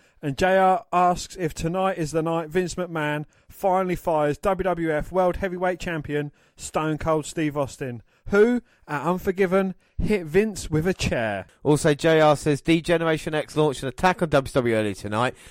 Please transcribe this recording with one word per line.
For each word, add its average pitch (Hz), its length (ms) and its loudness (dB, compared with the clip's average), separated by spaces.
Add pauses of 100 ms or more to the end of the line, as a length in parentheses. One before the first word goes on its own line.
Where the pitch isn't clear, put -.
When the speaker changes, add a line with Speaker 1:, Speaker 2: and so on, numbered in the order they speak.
(220)
Speaker 1:
and 139 160 -6
J 190 200 4
R 185 360 4
asks 180 440 0
if 170 160 -4
tonight 185 440 -2
is 156 140 -4
the 160 100 0
night 165 260 -2
Vince 175 280 -2
McMahon 156 500 -4 (240)
finally 185 480 0
fires 151 400 0
W 190 260 -2
W 170 280 -2
F 151 200 -4
World 180 240 2
Heavyweight 185 460 -4
Champion 147 500 -6 (240)
Stone 156 440 -4
Cold 156 260 0
Steve 151 320 -4
Austin, 127 440 -6 (260)
who, 233 340 4 (260)
at 143 180 -4
Unforgiven, 185 680 0 (260)
hit 196 240 0
Vince 190 440 0
with 160 180 0
a 190 60 2
chair. 110 520 -2 (180)
Speaker 2:
Also, 151 300 4
J 160 280 4
R 151 160 6
says, 147 240 0
"D 170 180 2
Generation 165 560 0
X 147 220 -4
launched 151 260 2
an 135 60 -4
attack 185 320 0
on 165 80 -2
W 139 240 2
W 120 200 2
E 113 40 4
earlier 104 160 0
tonight 110 420 -2 (160)